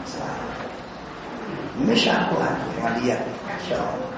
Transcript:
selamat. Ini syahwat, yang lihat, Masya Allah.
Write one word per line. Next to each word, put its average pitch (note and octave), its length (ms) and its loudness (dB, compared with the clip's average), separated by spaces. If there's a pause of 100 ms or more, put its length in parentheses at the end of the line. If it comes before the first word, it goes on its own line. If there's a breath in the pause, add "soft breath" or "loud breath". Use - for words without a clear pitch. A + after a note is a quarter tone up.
selamat. - 640 -4 (1120)
Ini F#3 160 6
syahwat, - 580 4 (220)
yang A2+ 240 2
lihat, A#2+ 220 2 (260)
Masya - 320 -2
Allah. G#2 380 -2